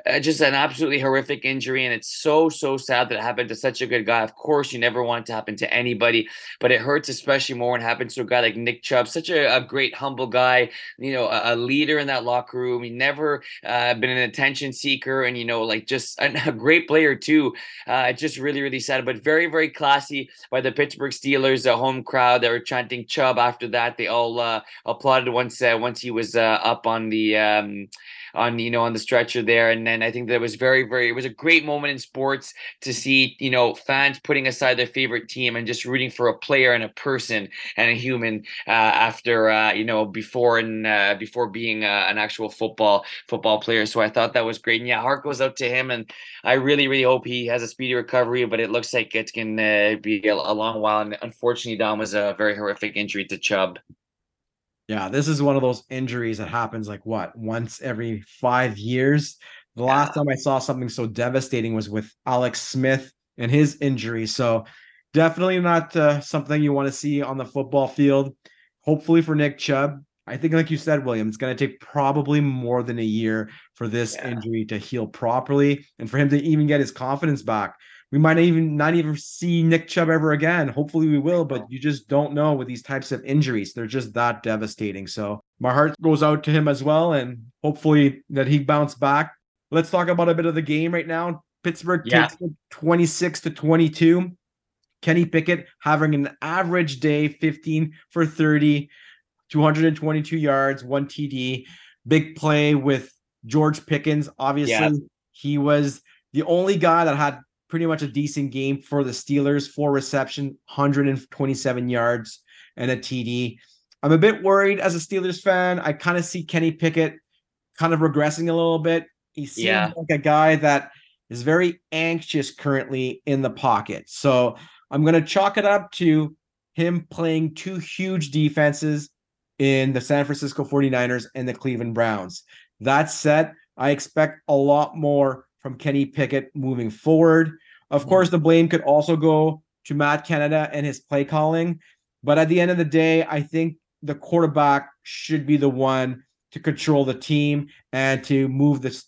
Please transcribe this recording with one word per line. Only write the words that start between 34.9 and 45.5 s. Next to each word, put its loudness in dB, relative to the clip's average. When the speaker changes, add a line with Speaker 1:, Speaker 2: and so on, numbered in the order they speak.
Speaker 1:
team -4
and -6
just -6
rooting -2
for 0
a 0
player 2
and -2
a -10
person -4
and 4
a 2
human, -4
uh, -4
after, 2
uh, 2
you -2
know, 0
before 0
and, -4
uh, 2
before -6
being, -6
uh, 0
an -2
actual -6
football, 0
football 0
player. 0
So -2
I 2
thought 0
that 2
was -6
great. -2
And -8
yeah, 0
heart -2
goes -6
out 0